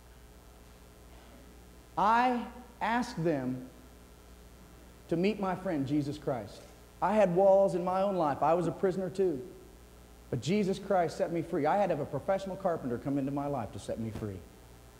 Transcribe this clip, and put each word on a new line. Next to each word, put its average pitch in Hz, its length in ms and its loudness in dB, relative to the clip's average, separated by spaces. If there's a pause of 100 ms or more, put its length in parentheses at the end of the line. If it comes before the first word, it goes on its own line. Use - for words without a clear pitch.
(2000)
I 233 480 4 (380)
ask 226 340 -2
them 135 500 -2 (1400)
to 170 80 0
meet 208 240 0
my 190 140 -2
friend, 156 320 -4
Jesus 147 320 -2
Christ. 117 420 -6 (400)
I 196 140 2
had 190 200 4
walls 196 400 6
in 180 100 -2
my 185 180 2
own 196 140 0
life. 147 260 0
I 156 120 4
was 175 120 2
a 165 60 0
prisoner 185 380 0
too. 170 320 0 (880)
But 123 120 -2
Jesus 190 360 0
Christ 175 380 0
set 170 160 -2
me 170 100 0
free. 147 220 -2
I 160 120 4
had 202 120 2
to 165 80 0
have 147 60 -4
a - 80 -6
professional 190 460 -4
carpenter 143 420 -2
come 143 200 -2
into 135 120 -2
my 143 160 -4
life 127 260 -4
to 104 60 -12
set - 200 -6
me 110 120 -6
free, 104 260 -8 (640)